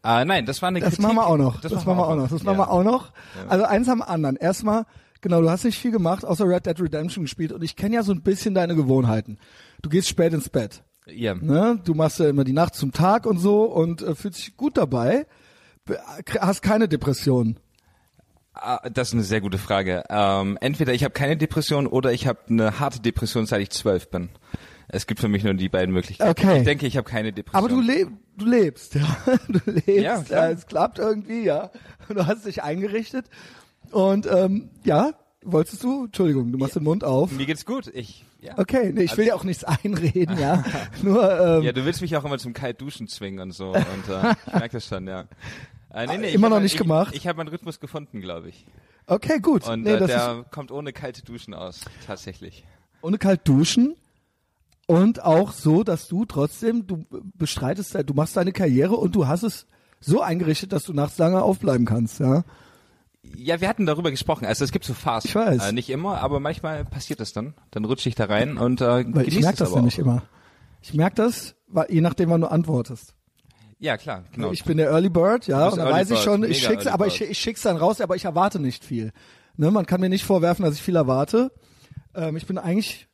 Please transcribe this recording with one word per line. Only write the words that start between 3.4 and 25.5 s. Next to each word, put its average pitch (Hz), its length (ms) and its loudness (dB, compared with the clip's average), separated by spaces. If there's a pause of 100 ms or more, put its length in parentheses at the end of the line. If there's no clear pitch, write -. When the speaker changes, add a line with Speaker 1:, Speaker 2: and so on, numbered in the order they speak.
Speaker 1:
Ja. - 60 -12
Speaker 2:
Also 190 160 4
eins 233 240 2
am 233 120 2
anderen. 151 360 -2
Erstmal, 214 480 0 (340)
genau, 175 220 2
du 160 80 4
hast 180 160 -2
nicht 226 140 0
viel 240 120 -2
gemacht, 185 320 0
außer 185 240 0
Red 180 180 2
Dead 165 140 -4
Redemption 160 460 -4
gespielt 160 260 -6
und - 100 -10
ich 165 140 -6
kenn 202 160 -2
ja 233 120 2
so 202 100 2
ein 165 80 -2
bisschen 196 320 0
deine 175 220 2
Gewohnheiten. 123 640 2 (440)
Du 156 80 -8
gehst 180 180 2
spät 170 240 2
ins 151 160 -2
Bett. - 340 -4 (260)
Speaker 1:
Ja. 101 260 -4
Speaker 2:
Ne? 165 500 2
Du 165 120 0
machst 160 240 0
ja 156 100 4
immer 143 140 2
die 131 100 0
Nacht 165 220 2
zum 139 180 -2
Tag 196 320 2
und 202 140 2
so 208 240 4
und, 170 400 0
äh, 175 100 -4
fühlst 190 260 -8
dich - 160 -16
gut 277 220 -2
dabei. 147 480 2 (580)
Be-, - 140 -6 (280)
k-, - 160 -4
hast 190 200 0
keine 214 260 2
Depression. 127 720 0 (960)
Speaker 1:
Ah, - 360 -6
das 120 200 -2
ist - 60 -4
eine 113 80 2
sehr 104 180 0
gute 98 160 -4
Frage. 95 520 -2
Ähm, 98 520 2
entweder 139 320 0
ich 127 100 0
hab 135 100 -2
keine 143 240 0
Depression 147 500 0
oder 127 260 2
ich 120 140 -2
hab - 220 -4
eine 110 300 2
harte 135 220 -4
Depression, 113 460 -2
seit 101 140 0
ich 98 100 -6
zwölf - 380 -2
bin. 87 200 -6 (600)
Es - 180 -6
gibt 107 140 -4
für 113 60 2
mich 101 160 2
nur 98 120 2